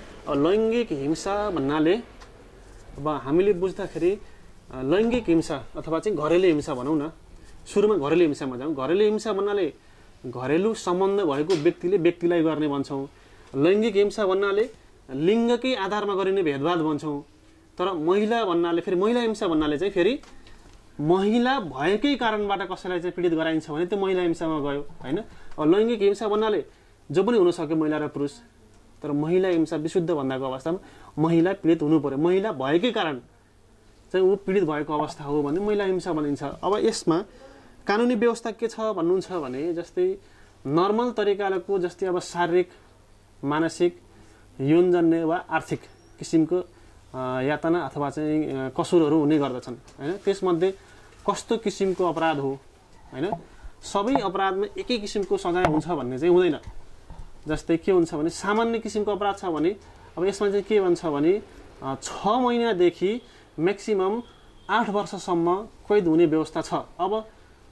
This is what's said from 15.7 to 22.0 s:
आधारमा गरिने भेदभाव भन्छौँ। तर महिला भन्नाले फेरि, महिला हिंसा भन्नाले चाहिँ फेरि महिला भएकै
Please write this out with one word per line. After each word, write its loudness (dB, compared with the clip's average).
आधारमा -2
गरिने 2
भेदभाव 0
भन्छौँ। -4
तर -2
महिला 2
भन्नाले 0
फेरि, -2
महिला 2
हिंसा -2
भन्नाले 2
चाहिँ -2
फेरि 2
महिला 2
भएकै -2